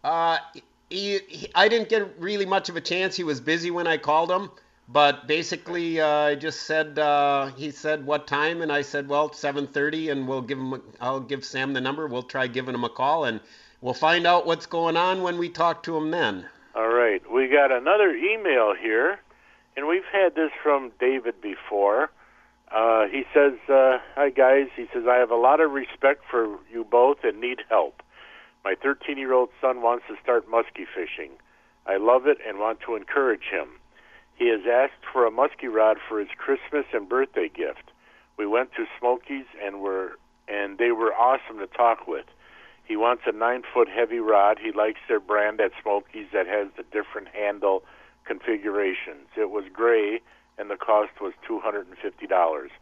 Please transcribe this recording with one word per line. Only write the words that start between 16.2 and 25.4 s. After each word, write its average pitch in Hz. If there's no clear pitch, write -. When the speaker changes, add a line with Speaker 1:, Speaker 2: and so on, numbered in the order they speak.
Speaker 2:
All 113
right. 117
We 127
got 139
another 175
email 151
here, 117
and 143
we've 185
had 190
this 160
from 139
David 123
before. 104
Uh, 113
he 131
says, 143
uh, 131
"Hi, 139
guys." 135
He 120
says, 120
I 123
have 120
a 120
lot 131